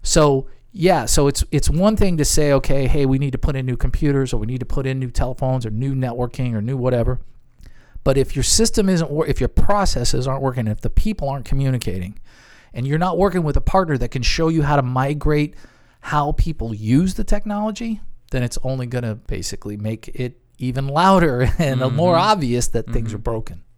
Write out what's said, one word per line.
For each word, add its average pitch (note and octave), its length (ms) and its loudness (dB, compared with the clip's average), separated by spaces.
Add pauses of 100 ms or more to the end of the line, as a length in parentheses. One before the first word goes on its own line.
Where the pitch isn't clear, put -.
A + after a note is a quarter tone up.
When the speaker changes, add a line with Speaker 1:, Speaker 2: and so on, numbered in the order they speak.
Speaker 1:
So, C#3+ 440 2 (240)
yeah, D#3 360 2
so C#3 200 2
it's, C#3+ 240 0
it's - 200 0
one G3 260 2
thing F#3 220 2
to D3 60 2
say, D3 280 2
"Okay, C3+ 340 2
hey, C#3 200 4
we C3+ 120 2
need C#3 140 -2
to C3 60 -4
put - 180 -2
in C3 100 -4
new B2+ 100 -4
computers C#3 560 0
or C3+ 40 0
we G#2+ 100 0
need B2 140 -4
to A#2+ 60 -8
put C3+ 200 -2
in C3 140 -2
new B2+ 100 -6
telephones C3 560 -2
or G#2+ 40 -4
new C3 240 -2
networking B2 600 -4
or G#2+ 80 -2
new B2+ 140 -4
whatever." A#2+ 420 0 (880)
But C3+ 140 4
if - 180 0
your - 80 -2
system A3 460 2
isn't E3 200 0
wor-, D3+ 160 -2
if C#3 140 -2
your B2 80 0
processes C3 800 2
aren't C3+ 140 -2
working, B2+ 260 -2
if G#2+ 140 -4
the A2+ 80 0
people G#3 380 2
aren't C#3 180 -6
communicating, B2 720 -2 (560)
and B2 120 -6
you're D3 120 -2
not F3+ 200 -2
working F#3 240 2
with D3 140 0
a - 60 4
partner E3+ 360 2
that A#2+ 120 -2
can B2 120 -6
show D#3+ 260 0
you D#3+ 140 2
how D3 140 2
to C#3 60 2
migrate D3 760 -2 (440)
how D3 320 -2
people A2+ 420 0
use B2+ 400 2
the G#3 100 -2
technology, G#3 760 0 (300)
then C3 140 0
it's - 180 -4
only C3 240 -4
gonna A#2+ 300 -6
basically G#2 600 -8
make A2 320 -6
it B2+ 300 -8 (200)
even B2+ 280 -4
louder D#3 680 4
<laughs> - 40 -2
and C3+ 220 0
more C#3+ 340 2
Speaker 2:
Mm-hmm. F#3 160 2
Speaker 1:
obvious B2 380 0
that A2+ 180 -2
things A2+ 220 -2
Speaker 2:
Mm-hmm. G#2 80 -6
Speaker 1:
are - 20 -6
broken. A2 460 -6 (140)